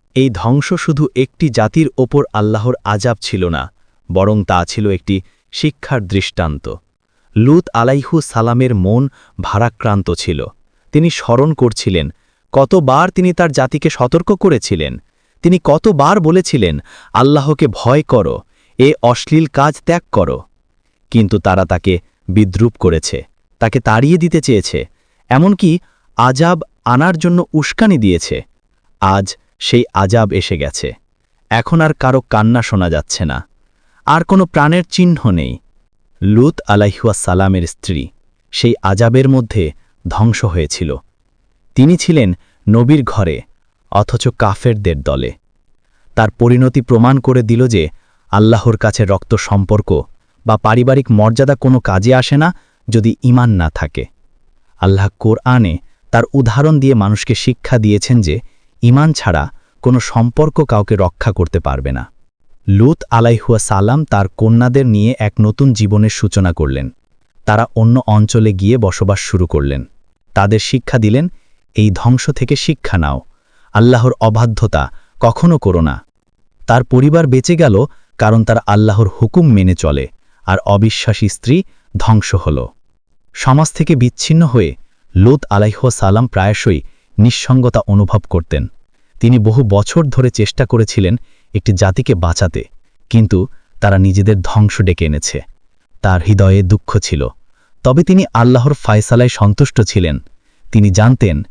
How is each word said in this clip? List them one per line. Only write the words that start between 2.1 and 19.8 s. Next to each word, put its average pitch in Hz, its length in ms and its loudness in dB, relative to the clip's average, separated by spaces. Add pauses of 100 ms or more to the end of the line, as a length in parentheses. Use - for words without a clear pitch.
আল্লাহর 107 420 -2 (100)
আযাব 107 360 -2
ছিল 90 280 -4
না, 71 240 -8 (400)
বরং 98 320 0
তা 90 200 -2
ছিল 104 240 -4
একটি 95 320 -4 (320)
শিক্ষার 135 540 -6
দৃষ্টান্ত। 82 680 -6 (600)
লূত 139 380 2
আলাইহিসসালামের 123 1000 -2
মন 107 340 0 (320)
ভারাক্রান্ত 104 720 -2
ছিল। 80 360 -6 (460)
তিনি 160 180 2
স্মরণ 135 420 0
করছিলেন 95 580 -2 (420)
কতবার 143 580 2
তিনি 180 220 0
তার 170 200 -2
জাতিকে 139 380 -2
সতর্ক 160 420 -2
করেছিলেন। 98 680 -2 (440)
তিনি 175 220 2
কতবার 160 560 2
বলেছিলেন, 151 580 0 (340)
"আল্লাহকে 143 540 2
ভয় 127 360 0
করো, 80 380 -2 (380)
এ 139 140 4 (100)
অশ্লীল 151 440 0
কাজ 143 280 -2 (120)